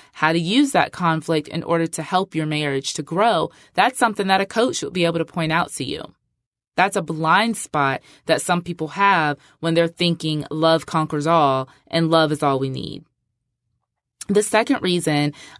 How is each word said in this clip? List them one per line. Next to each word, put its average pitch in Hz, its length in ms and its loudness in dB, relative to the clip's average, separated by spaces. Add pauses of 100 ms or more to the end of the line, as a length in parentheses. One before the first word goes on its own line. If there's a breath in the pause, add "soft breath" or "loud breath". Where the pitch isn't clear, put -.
(120 loud breath)
how 156 200 0
to 170 60 2
use 220 360 2
that 165 180 2
conflict 160 560 -2
in 160 160 -8
order 165 240 0
to 160 160 -8
help 185 320 -2
your 156 100 -2
marriage 151 480 -4
to - 80 -8
grow. 180 480 0 (240 soft breath)
That's 233 240 2
something 208 300 0
that 190 140 4
a 196 40 -2
coach 233 380 -2
will - 80 -6
be 175 140 0
able 165 120 0
to 160 80 -2
point 160 260 -4
out 165 220 0
to 139 100 -8
you. - 200 -8 (720)
That's 196 200 2
a 190 60 -2
blind 170 560 0
spot 139 440 -2 (260 soft breath)
that 156 160 2
some 175 180 0
people 170 280 -8
have 175 500 2 (200 soft breath)
when 165 140 0
they're 165 140 4
thinking 165 640 -2
love 160 340 2
conquers 151 400 -2
all 143 420 2 (200 soft breath)
and 165 240 0
love 160 200 4
is 151 120 -4
all 135 160 2
we 135 100 -2
need. 131 360 -10 (1200)
The 208 140 4
second 226 380 0
reason 156 520 0 (260 loud breath)